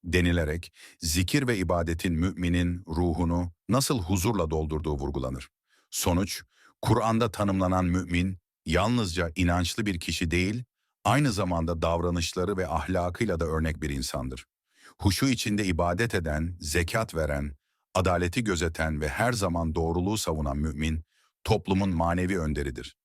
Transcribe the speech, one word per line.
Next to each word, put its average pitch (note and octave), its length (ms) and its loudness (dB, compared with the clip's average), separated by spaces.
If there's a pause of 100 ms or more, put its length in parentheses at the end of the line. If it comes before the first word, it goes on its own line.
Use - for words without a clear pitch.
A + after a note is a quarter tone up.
denilerek F2 680 2 (260)
zikir F#2 480 2
ve A#2 100 2
ibadetin E2+ 560 0
müminin F2 760 0
ruhunu E2+ 640 0 (180)
nasıl C3 300 2
huzurla F2+ 500 0
doldurduğu D#2 480 -2
vurgulanır. C2+ 520 -6 (400)
Sonuç, - 540 -2 (380)
Kur'an'da A2+ 500 2
tanımlanan F#2 540 2
mümin F2 520 0 (280)
yalnızca F2 720 2
inançlı F2 500 2
bir F#2 140 -2
kişi F2 320 -2
değil, G2 320 0 (400)
aynı C3 280 4
zamanda F2 500 0
davranışları F2 760 0
ve F2+ 100 -2
ahlakıyla F2 720 -2
da E2+ 60 0
örnek D#2+ 360 -2
bir D2 80 -4
insandır. C2 560 -6 (540)
Huşu G2+ 260 2
içinde G#2+ 400 0
ibadet F2 500 0
eden, E2 440 -2
zekat F2 560 -2
veren, D2 400 -2 (380)
adaleti F2+ 500 2
gözeten D#2+ 580 0
ve D2+ 80 -2
her A#2 240 0
zaman E2+ 420 0
doğruluğu F2 420 2
savunan D2 400 -2
mümin, D#2 460 -2 (400)
toplumun G2 460 2
manevi F2 500 0
önderidir. C#2+ 640 -4